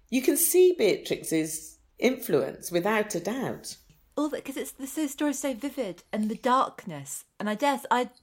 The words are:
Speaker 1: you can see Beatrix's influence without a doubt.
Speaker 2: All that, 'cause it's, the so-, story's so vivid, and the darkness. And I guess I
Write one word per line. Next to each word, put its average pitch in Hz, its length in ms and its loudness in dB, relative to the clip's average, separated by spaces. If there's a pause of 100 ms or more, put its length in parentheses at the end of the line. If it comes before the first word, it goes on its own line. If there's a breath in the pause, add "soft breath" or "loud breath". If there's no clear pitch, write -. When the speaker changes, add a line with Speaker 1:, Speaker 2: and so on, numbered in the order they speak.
Speaker 1:
you 262 140 0
can 294 140 4
see 359 420 6
Beatrix's 165 1000 0 (200)
influence 170 760 0
without 208 420 0
a 170 60 -4
doubt. 202 560 -6 (400)
Speaker 2:
All 294 120 0
that, - 160 -8
'cause 269 120 -10
it's, - 160 -8
the 269 140 -12
so-, 311 200 -4
story's 277 320 -2
so 269 160 -4
vivid, 226 580 -8
and 214 180 -2
the 226 60 -6
darkness. 190 880 -2 (140)
And 208 100 -4
I 214 60 -2
guess 277 360 0
I 247 200 2 (120)